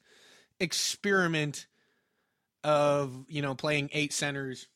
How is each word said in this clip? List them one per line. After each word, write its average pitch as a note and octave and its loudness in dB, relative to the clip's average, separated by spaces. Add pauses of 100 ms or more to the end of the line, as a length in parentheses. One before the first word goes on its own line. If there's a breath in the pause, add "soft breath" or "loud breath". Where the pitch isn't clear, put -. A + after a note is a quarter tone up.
(600 soft breath)
experiment E3+ 0 (960)
of, C#3+ 2
you D3 -4
know, C#3 -4
playing D3 0
eight D3 -2
centers C#3 -4